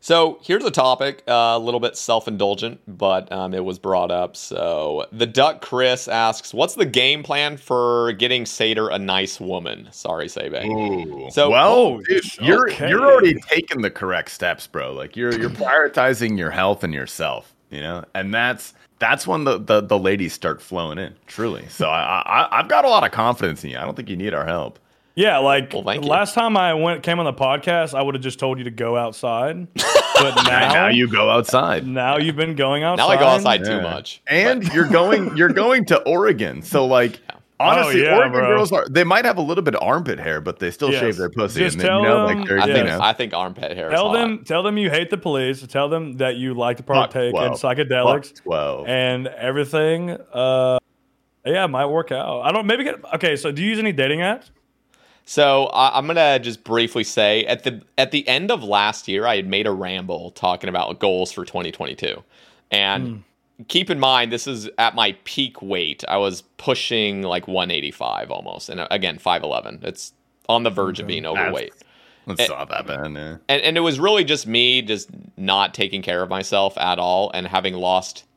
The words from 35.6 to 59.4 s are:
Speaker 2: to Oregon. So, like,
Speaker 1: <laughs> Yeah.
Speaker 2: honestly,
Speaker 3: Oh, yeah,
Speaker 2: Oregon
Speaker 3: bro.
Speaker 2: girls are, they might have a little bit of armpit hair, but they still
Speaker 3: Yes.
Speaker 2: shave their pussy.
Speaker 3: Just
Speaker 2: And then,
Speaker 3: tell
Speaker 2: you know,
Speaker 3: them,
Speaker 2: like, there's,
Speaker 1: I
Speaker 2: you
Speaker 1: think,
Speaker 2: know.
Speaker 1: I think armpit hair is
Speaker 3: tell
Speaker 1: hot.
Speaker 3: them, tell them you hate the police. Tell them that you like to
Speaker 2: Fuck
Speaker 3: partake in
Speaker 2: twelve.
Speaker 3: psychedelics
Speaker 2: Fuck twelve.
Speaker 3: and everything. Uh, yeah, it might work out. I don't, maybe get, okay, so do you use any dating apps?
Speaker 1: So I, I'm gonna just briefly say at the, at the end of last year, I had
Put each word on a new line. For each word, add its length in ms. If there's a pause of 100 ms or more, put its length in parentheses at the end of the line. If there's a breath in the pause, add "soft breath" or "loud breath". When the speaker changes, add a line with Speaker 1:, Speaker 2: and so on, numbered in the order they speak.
Speaker 2:
to 160
Oregon. 580
So, 240
like, 400
Speaker 1:
<laughs> 40
Yeah. 60 (240)
Speaker 2:
honestly, 480
Speaker 3:
Oh, 40
yeah, 80
Speaker 2:
Oregon 200
Speaker 3:
bro. 80
Speaker 2:
girls 240
are, 160
they 160
might 220
have 120
a 40
little 220
bit 120
of 80
armpit 340
hair, 220
but 200
they 120
still 180
Speaker 3:
Yes. 120
Speaker 2:
shave 160
their 120
pussy. 300
Speaker 3:
Just 160
Speaker 2:
And 60
then, 80
Speaker 3:
tell 120
Speaker 2:
you 60
know, 220
Speaker 3:
them, 100
Speaker 2:
like, 80
there's, 160
Speaker 1:
I 40
Speaker 2:
you 60
Speaker 1:
think, 140
Speaker 2:
know. 140
Speaker 1:
I 100
think 220
armpit 420
hair 120
is 60
Speaker 3:
tell 140
Speaker 1:
hot. 60
Speaker 3:
them, 320
tell 180
them 140
you 120
hate 200
the 80
police. 500
Tell 220
them 280
that 200
you 160
like 240
to 60
Speaker 2:
Fuck 120 (160)
Speaker 3:
partake 240
in 60
Speaker 2:
twelve. 200
Speaker 3:
psychedelics 760
Speaker 2:
Fuck 100
twelve. 420
Speaker 3:
and 400
everything. 840 (200)
Uh, 480 (680)
yeah, 200
it 20
might 200
work 260
out. 300
I 100
don't, 140
maybe 180
get, 160 (140)
okay, 200
so 160
do 100
you 80
use 100
any 120
dating 280
apps? 260 (840 soft breath)
Speaker 1:
So 400
I, 300
I'm 100
gonna 320
just 240
briefly 400
say 420
at 180
the, 180 (160)
at 140
the 160
end 240
of 120
last 440
year, 180
I 120
had 100